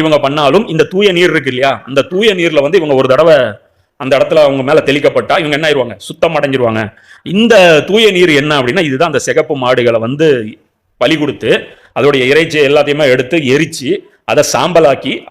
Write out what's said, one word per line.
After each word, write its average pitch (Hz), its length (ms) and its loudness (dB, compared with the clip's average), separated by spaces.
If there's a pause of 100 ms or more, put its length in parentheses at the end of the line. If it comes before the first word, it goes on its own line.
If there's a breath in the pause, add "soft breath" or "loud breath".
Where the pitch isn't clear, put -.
இவங்க 156 240 2
பண்ணாலும் 147 480 0
இந்த 156 200 0
தூய 196 260 0
நீர் 175 160 2
இருக்கு 147 180 -4
இல்லையா, 131 200 0 (160)
அந்த 135 220 -2
தூய 202 300 0
நீர்ல 156 260 0
வந்து 170 140 2
இவங்க 151 200 0
ஒரு 131 120 0
தடவை 156 240 4 (640)
அந்த 135 180 -4
இடத்துல 156 280 2
அவங்க 139 240 -2
மேல 156 180 4
தெளிக்கப்பட்டா 139 540 0
இவங்க 147 160 -4
என்ன 160 100 -2
ஆயிருவாங்க? 123 280 -2 (120)
சுத்தம் 165 300 -4
அடைஞ்சிருவாங்க. 127 440 -2 (440 soft breath)
இந்த 214 280 2 (340)
தூய 208 300 2
நீர் 175 240 4
என்ன 151 160 -2
அப்படின்னா, 139 300 -2
இதுதான் 147 240 -2
அந்த 127 160 -2
சிகப்பு 151 360 -2
மாடுகளை 120 440 0
வந்து 151 200 0 (720)
பலி 151 220 0
கொடுத்து 135 280 -4 (480 loud breath)
அதோடைய 131 340 2
இறைச்சி 156 360 0
எல்லாத்தையுமே 143 460 0
எடுத்து 131 240 -2 (160)
எரிச்சு 147 360 -4 (400 soft breath)
அதை 135 120 2 (100)
சாம்பலாக்கி 147 600 0 (180)